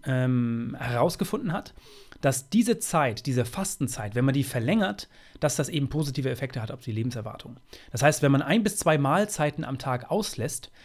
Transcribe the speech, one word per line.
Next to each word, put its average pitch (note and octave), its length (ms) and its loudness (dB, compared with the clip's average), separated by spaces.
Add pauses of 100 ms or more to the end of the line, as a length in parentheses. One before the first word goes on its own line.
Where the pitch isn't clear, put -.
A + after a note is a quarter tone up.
ähm, B2 720 0
herausgefunden D#3 720 0
hat, - 220 -6 (480)
dass - 280 0
diese A3+ 280 4
Zeit, C3+ 480 0
diese B2 200 2
Fastenzeit, A2+ 680 -4
wenn B2 80 2
man C3+ 120 4
die C#3 80 2
verlängert, F#3 680 0 (300)
dass D3 160 2
das D3 140 -2
eben C#3 200 0
positive C#3 400 -2
Effekte B2+ 320 -6
hat A2 100 -8
auf - 100 -12
die B2 100 -8
Lebenserwartung. A2+ 640 -6 (340)
Das B2 120 -2
heißt, D3+ 180 6
wenn C#3+ 100 6
man C#3 120 6
ein F#3 200 2
bis G#3 140 0
zwei D#3 200 4
Mahlzeiten D3+ 680 0
am C3+ 140 -6
Tag B2 320 -4
auslässt, - 600 -4 (140)